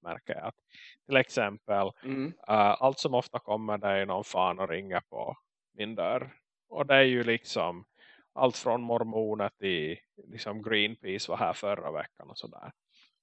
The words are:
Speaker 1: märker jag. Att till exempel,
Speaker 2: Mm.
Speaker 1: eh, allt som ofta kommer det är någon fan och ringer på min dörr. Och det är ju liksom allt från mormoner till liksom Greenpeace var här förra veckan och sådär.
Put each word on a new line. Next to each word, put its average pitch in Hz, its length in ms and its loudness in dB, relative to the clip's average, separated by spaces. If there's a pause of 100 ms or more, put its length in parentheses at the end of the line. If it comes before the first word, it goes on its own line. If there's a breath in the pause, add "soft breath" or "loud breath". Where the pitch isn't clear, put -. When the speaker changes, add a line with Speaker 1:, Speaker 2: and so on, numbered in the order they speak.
Speaker 1:
märker - 320 -8
jag. - 120 -10
Att - 100 -8 (500 loud breath)
till 135 120 4
exempel, 101 760 0 (120)
Speaker 2:
Mm. 135 240 -4 (200)
Speaker 1:
eh, 104 340 6
allt 135 180 4
som 143 140 -2
ofta 123 260 -2
kommer 107 380 -4
det 101 100 -2
är 98 180 2
någon 98 180 -2
fan 92 360 0
och 95 100 -2
ringer 90 300 -4
på - 380 -8 (360)
min 107 220 -8
dörr. 120 400 -4 (320)
Och 147 180 -4
det 139 100 6
är 135 60 10
ju 127 220 4
liksom 92 640 -2 (480 soft breath)
allt 131 240 2
från 120 240 0
mormoner 110 680 0
till 87 500 -2 (280)
liksom 110 340 -10
Greenpeace 104 680 -2
var 90 60 -4
här 90 160 0
förra 101 380 -4
veckan - 380 -10
och - 80 -20
sådär. - 340 -16 (520 soft breath)